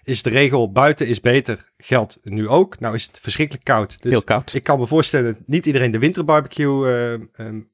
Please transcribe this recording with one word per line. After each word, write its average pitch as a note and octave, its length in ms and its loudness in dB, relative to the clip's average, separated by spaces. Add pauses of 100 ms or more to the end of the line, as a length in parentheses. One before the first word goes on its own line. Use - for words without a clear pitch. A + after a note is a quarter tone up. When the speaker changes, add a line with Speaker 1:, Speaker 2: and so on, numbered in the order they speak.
Speaker 1:
is C3 200 -6
de A#2+ 80 -2
regel B2+ 420 2
buiten C#3 360 2
is A2 120 -2
beter, B2 560 0
geldt A#2 460 -2
nu G#2+ 260 -4
ook. F3+ 320 2
Nou A#2 140 -4
is A#2 120 -6
het - 160 -20
verschrikkelijk - 420 -4
koud. A2 380 -2
Dus - 80 -2
Speaker 2:
Heel A#2+ 120 2
koud. A2+ 320 -2
Speaker 1:
ik C3+ 100 -6
kan C#3+ 140 2
me A#2+ 80 -2
voorstellen C3 480 2
dat - 120 -20
niet D#3+ 200 -2
iedereen B2+ 240 2
de A2 80 -2
winterbarbecue, D3 880 0
eh, A#2+ 280 0
ehm, A2 460 -12 (120)